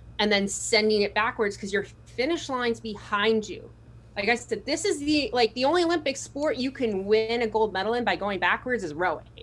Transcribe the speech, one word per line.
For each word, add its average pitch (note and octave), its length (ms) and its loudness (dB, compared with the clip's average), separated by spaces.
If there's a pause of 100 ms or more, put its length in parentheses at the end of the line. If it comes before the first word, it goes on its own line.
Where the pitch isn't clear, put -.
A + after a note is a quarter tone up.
(200)
and G#3 100 2
then G3 160 4
sending G#3+ 560 2
it G3 120 0
backwards G#3+ 420 0
'cause F#3+ 160 -8
your G3 140 -2 (180)
finish D#4+ 440 -4
line's A#3+ 320 -2
behind G#3+ 680 0
you. - 220 -12 (480)
Like G3+ 100 0
I A#3+ 60 4
said, - 320 -6
this D4+ 180 -2
is F4+ 140 0
the, D4 340 0
like, A#3+ 220 4
the B3+ 100 -2
only E4+ 200 4
Olympic E4 320 0
sport C#4+ 400 -4
you C4 160 -4
can G#3 320 -2
win A3 380 2
a A3+ 40 0
gold G#3+ 260 0
medal G3 220 0
in A#3+ 80 0
by F#3+ 140 2
going G3 240 -4
backwards G#3+ 420 0
is D3+ 100 -6
rowing. D#3+ 320 -2 (180)